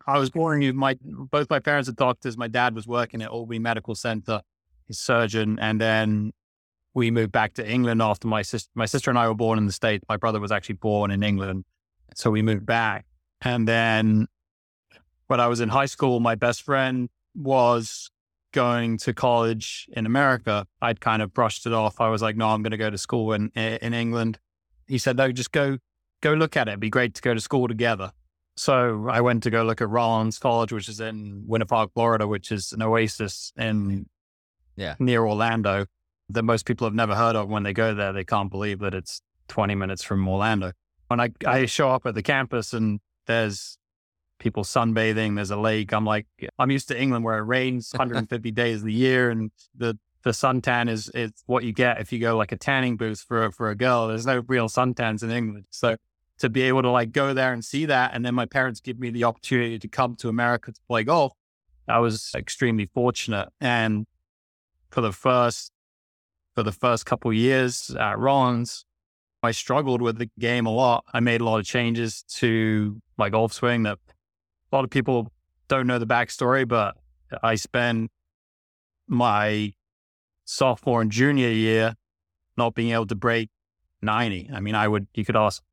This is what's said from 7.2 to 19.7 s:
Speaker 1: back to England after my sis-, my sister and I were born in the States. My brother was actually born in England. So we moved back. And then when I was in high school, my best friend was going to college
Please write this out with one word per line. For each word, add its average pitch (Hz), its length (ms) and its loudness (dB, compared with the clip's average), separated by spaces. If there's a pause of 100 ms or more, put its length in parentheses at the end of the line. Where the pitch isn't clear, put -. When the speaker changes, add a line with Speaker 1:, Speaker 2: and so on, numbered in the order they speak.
Speaker 1:
back 110 220 0
to 113 120 -8
England 117 360 2
after 110 260 0
my 107 140 0
sis-, - 320 -8
my 117 100 -2
sister 127 240 -2
and 123 100 2
I 117 100 4
were 113 60 2
born 110 220 2
in 107 80 2
the 98 80 0
States. 107 380 -2
My 107 80 0
brother 107 220 -2
was 104 120 -4
actually 104 220 -4
born 104 360 0
in 98 120 0
England. 95 420 -2 (520)
So - 140 0
we 107 120 2
moved 107 240 0
back. 113 400 0 (340)
And 123 260 0
then 110 600 4 (1040)
when 127 120 2
I 120 60 4
was 120 140 0
in 113 100 0
high 139 160 2
school, 127 340 0
my 117 140 2
best 120 280 0
friend 131 460 0 (260)
was 123 760 0 (420)
going 120 440 2
to 120 160 -4
college 117 800 0